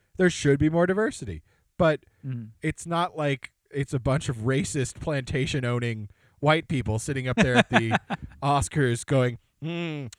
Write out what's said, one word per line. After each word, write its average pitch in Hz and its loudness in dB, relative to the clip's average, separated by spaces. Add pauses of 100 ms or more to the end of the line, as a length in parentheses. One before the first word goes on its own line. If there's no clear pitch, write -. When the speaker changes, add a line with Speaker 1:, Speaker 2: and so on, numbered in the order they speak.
(160)
Speaker 1:
there 180 6
should 139 2
be 151 4
more 170 4
diversity, 185 -4 (340)
but 160 2 (200)
Speaker 2:
Mm-hmm. 123 -8 (180)
Speaker 1:
it's 156 -6
not 170 -2
like 143 -2 (220)
it's 139 -4
a 143 0
bunch 123 0
of 131 -2
racist 131 0
plantation-owning 123 -2 (300)
white 156 2
people 110 -2
sitting 131 -6
up 127 -2
there 170 4
at 226 4
the 113 2 (220)
Speaker 2:
<laughs> - -18
Speaker 1:
Oscars 139 0
going, 123 0 (220)
"Hmm, 160 -6 (120)